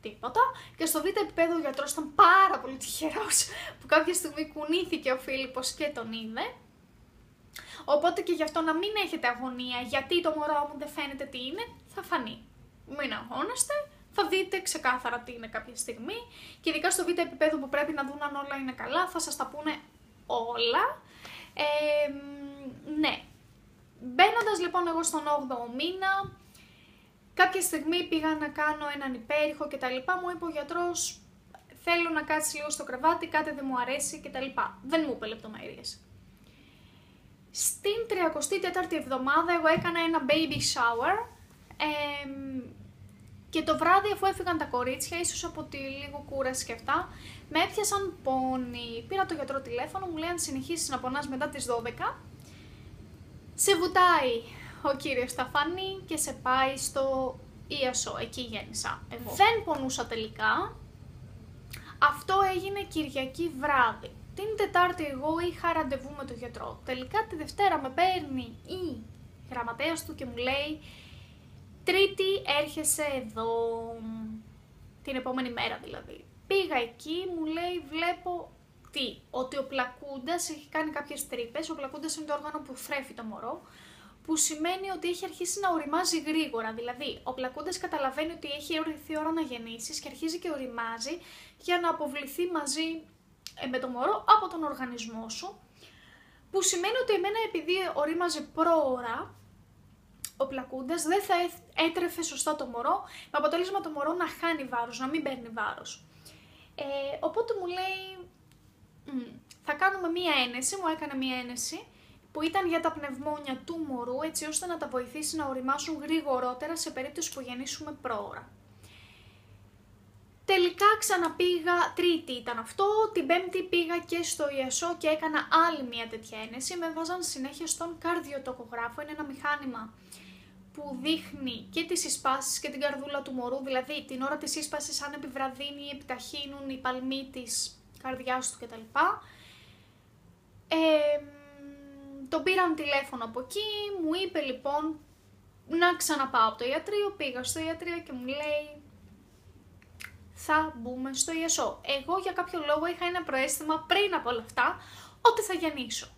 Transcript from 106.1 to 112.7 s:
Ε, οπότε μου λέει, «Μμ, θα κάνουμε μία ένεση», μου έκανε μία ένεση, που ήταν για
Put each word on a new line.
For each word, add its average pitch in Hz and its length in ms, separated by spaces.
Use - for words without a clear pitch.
Ε, 294 100
οπότε 453 400
μου 359 60
λέει, 381 640
«Μμ, 254 300
θα 302 80
κάνουμε 370 360
μία 339 240
ένεση», 254 300
μου 359 120
έκανε 311 260
μία 262 220
ένεση, 247 500
που 302 80
ήταν 349 260
για 330 120